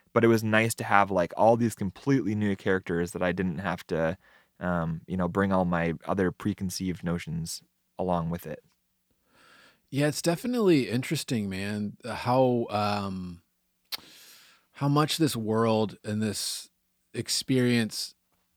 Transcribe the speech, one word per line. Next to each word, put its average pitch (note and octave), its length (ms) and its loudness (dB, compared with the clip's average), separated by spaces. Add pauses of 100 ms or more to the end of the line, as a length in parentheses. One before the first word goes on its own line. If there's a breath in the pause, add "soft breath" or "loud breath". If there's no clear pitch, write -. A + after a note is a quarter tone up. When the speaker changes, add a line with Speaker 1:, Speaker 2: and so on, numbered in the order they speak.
(140)
Speaker 1:
but A#2 120 6
it - 20 8
was A2+ 160 6
nice A2 320 2
to - 80 -6
have, G2+ 260 4
like, F2+ 280 0
all A2 180 6
these A#2 180 0
completely G#2+ 640 -2
new G#2 220 0
characters F#2 540 -2
that F2+ 120 -4
I F2+ 80 2
didn't F#2 280 -2
have F#2 280 -6
to, D#2+ 300 -2 (420 soft breath)
um, E2 480 -2
you - 80 -6
know, F2+ 140 0
bring G2 240 2
all F#2 100 4
my E2+ 300 0 (120)
other F2+ 280 0
preconceived F#2+ 680 -6
notions E2 600 -6 (340)
along F2 320 -2
with E2+ 160 -8
it. - 160 -12 (1300 soft breath)
Speaker 2:
Yeah, C#3+ 180 2
it's - 140 -2
definitely E3+ 680 2
interesting, A#2 600 -2
man, G2+ 560 -6
uh, A2 100 -8
how, B2 540 2
um, G2 720 -4 (1300 loud breath)
how C#3+ 160 -2
much D3 280 2
this D#3 180 0
world A2 680 2
and G#2+ 180 -2
this - 480 -4 (440)
experience A#2+ 1000 0 (420)